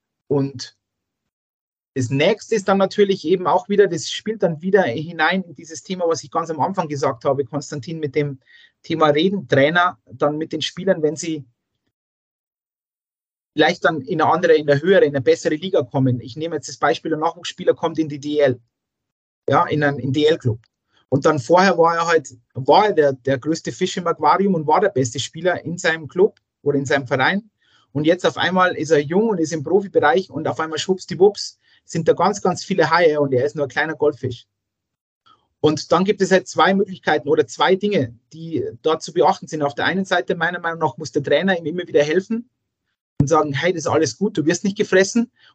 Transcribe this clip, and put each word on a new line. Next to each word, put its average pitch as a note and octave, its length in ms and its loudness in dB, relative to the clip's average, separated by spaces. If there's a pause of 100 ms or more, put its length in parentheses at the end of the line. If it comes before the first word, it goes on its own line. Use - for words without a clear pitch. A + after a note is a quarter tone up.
(280)
Und C#3 480 -4 (1160)
das B2 160 -4
nächste E3+ 440 0
ist G3+ 140 -2
dann G3 100 2
natürlich G3 480 0
eben F#3 200 0
auch E3 220 0
wieder, G3+ 200 4
das E3 200 -6
spielt - 340 -6
dann E3 200 -2
wieder F#3+ 200 2
hinein D#3+ 600 -2
in E3+ 120 -16
dieses D#3+ 280 -16
Thema, F3+ 260 -4
was E3 140 -2
ich - 80 -20
ganz E3 180 -4
am D#3+ 120 -6
Anfang F3 280 -2
gesagt C#3 360 -4
habe, C#3 200 0
Konstantin, D3+ 540 -10
mit D3 160 -6
dem D3 240 -2 (440)
Thema D#3+ 260 2
Reden, D#3+ 400 0
Trainer, E3+ 500 2 (120)
dann D3+ 280 -4
mit D#3 140 -8
den D#3 100 -6
Spielern, F3 400 -2
wenn D3+ 140 0
sie D#3+ 280 -8 (2000)
vielleicht D#3 320 2
dann E3 180 0
in D#3 180 -4
eine D3 100 4
andere, E3 240 4
in D3+ 160 2
eine C#3+ 100 4
höhere, F3 240 6
in C#3+ 120 0
eine C3+ 60 -2
bessere D#3+ 320 2
Liga E3 280 -2
kommen. B2+ 380 0
Ich A#2+ 160 -14
nehme E3 200 -6
jetzt D3 120 -10
das C#3+ 80 -16
Beispiel, D#3+ 380 -2
ein D3+ 60 -4
Nachwuchsspieler - 540 -2
kommt D#3+ 240 -4
in D#3 100 -2
die C#3+ 120 -10
D D3 180 -4
L, C3+ 220 2 (880)
ja, D3+ 180 4
in D3+ 160 -2
einen, C#3+ 160 0
in C3 140 -4
den D3 120 0
D-L-Club. D3 340 0 (500)
Und C#3+ 160 -2
dann D#3 140 4
vorher F3 400 4
war E3 180 4
er E3 100 -2
halt, E3 280 0 (180)
war D3+ 360 4
er G3+ 40 0
der, D3 220 2
der C3+ 240 -2
größte D#3 340 -6
Fisch F#3 240 -4
im F3+ 120 -6
Aquarium F3 460 2
und D#3 120 -2
war D3+ 140 2
der G3+ 100 2
beste C3+ 300 -2
Spieler E3+ 440 -4
in E3 140 -8
seinem D#3+ 300 -2
Club G3 320 0 (220)
oder C#3 140 0
in C3+ 80 -2
seinem C3+ 220 0
Verein. D3+ 440 0 (420)
Und D3+ 120 -4
jetzt F3 220 2
auf D#3+ 100 0
einmal F3+ 400 2
ist D3 140 -6
er D#3 80 6
jung E3+ 300 0
und G3+ 100 -2
ist D#3+ 140 -2
im D#3+ 100 -6
Profibereich E3 680 2
und D#3+ 180 -6
auf C3 120 -6
einmal D#3+ 180 -6
schwuppsdiwupps F#3+ 800 0 (260)
sind E3 240 -2
da E3 40 4
ganz, F#3+ 300 0
ganz F3 220 -2
viele E3 260 0
Haie D#3+ 300 4
und C3+ 120 0
er B2+ 120 2
ist - 100 -4
nur C#3+ 120 -2
ein B2+ 40 -12
kleiner D#3 240 -4
Goldfisch. D3 520 -4 (1120)
Und D3+ 320 0
dann E3+ 120 4
gibt G3+ 160 0
es F3 120 2
halt F#3 160 2
zwei E3 260 2
Möglichkeiten F3+ 540 -2
oder D3+ 180 2
zwei D#3+ 300 0
Dinge, F#3 420 -2 (140)
die D#3+ 320 -8 (180)
dort D#3+ 200 -2
zu D#3 120 -14
beachten F3 320 2
sind. D#3 160 -6
Auf C#3 120 -2
der - 120 -4
einen F3+ 180 -2
Seite, F3 300 -2
meiner E3+ 240 -4
Meinung E3 220 -6
nach, D#3 180 -2
muss D#3+ 140 -12
der D3 100 -2
Trainer D#3 340 0
ihm E3+ 100 -8
immer F3 200 -6
wieder D#3 160 2
helfen F#3+ 480 -2 (680)
und C#3 100 0
sagen, D3+ 260 0
"Hey, D#3+ 180 0
das E3 100 -6
ist D3+ 40 -8
alles D3+ 320 0
gut, G#3 180 -4
du D3+ 80 -2
wirst E3 180 0
nicht G3+ 140 -4
gefressen." G3 560 0 (220)